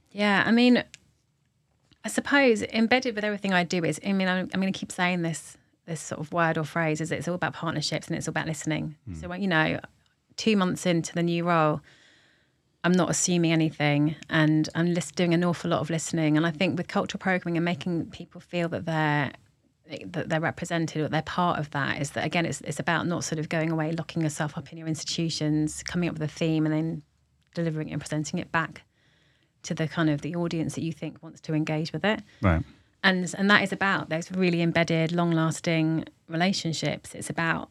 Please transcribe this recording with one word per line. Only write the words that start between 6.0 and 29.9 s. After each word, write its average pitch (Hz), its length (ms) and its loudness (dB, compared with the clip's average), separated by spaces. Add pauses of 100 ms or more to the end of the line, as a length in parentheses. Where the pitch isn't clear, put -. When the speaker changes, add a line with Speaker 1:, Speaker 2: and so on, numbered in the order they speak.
Speaker 1:
sort - 180 -8
of 160 140 -8
word 165 240 2
or 160 80 0
phrase, 156 340 0
is 160 120 -4
it's 139 160 -4
all 175 80 -2
about 165 180 -4
partnerships 156 540 -4
and 160 100 -4
it's - 100 -6
all 160 40 -4
about 151 160 -4
listening. 151 480 -6 (140)
Speaker 2:
Mm. 82 120 -10
Speaker 1:
So 175 80 -10
when, 180 120 -8
you 202 60 -2
know, 160 320 2 (560)
two 220 220 2
months 180 280 0
into 170 280 0
the 175 100 0
new 170 220 0
role, 156 360 4 (1040)
I'm 175 80 4
not 180 180 4
assuming 170 440 2
anything, 151 640 2 (140)
and 156 460 4
I'm 170 180 2
lis-, 170 180 -4
doing 175 220 2
an 175 100 2
awful 175 260 -2
lot 170 100 2
of 156 100 -2
listening. 160 460 0
And 156 100 4
I 170 60 0
think 170 260 -2
with 175 100 -6
cultural 196 320 -4
programming 180 380 -2
and 160 60 0
making 170 440 -2
people - 340 -16
feel 170 280 -4
that 117 180 -6
they're, 151 440 2 (760)
that 156 240 -6
they're 156 100 0
represented 165 640 -4
or 143 60 -2
they're 151 140 0
part - 380 0
of 147 120 -6
that, 139 300 -4
is 143 100 -6
that, - 140 -4
again, 165 200 0
it's, - 160 -8
it's - 180 -8
about 165 260 0
not 170 180 -2
sort - 140 -4
of 156 120 -6
going 160 200 0
away, 160 220 -2
locking 165 320 -4
yourself 151 340 -4
up 156 140 -10
in 165 80 -14
your 160 80 -10
institutions, 151 960 -2
coming 175 260 -2
up - 40 -4
with 156 100 -6
a 151 40 -4
theme 160 380 0
and 151 80 0
then 156 300 -4 (500)
delivering 160 360 -4
it - 20 -10
and 147 100 -6
presenting 156 380 -4
it - 120 -8
back - 320 -2 (800)
to 175 120 -6
the 165 120 -2
kind 160 220 0